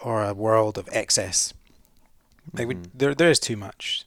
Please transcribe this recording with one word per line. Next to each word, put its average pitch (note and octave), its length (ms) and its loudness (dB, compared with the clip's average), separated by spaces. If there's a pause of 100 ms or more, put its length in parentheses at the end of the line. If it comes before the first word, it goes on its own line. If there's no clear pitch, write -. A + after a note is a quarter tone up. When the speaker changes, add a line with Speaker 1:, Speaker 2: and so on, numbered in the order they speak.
Speaker 1:
or A2+ 240 -2
a G2+ 80 -2
world A2 440 2
of G2 140 -10
excess. G#2 640 0 (1000)
Like, A#2+ 140 -4
we, A#2+ 80 -6
Speaker 2:
Mm-hmm. F2 220 -14
Speaker 1:
there, C#3 180 0
there E3 140 6
is C#3 100 6
too A#2+ 160 -4
much. - 520 -8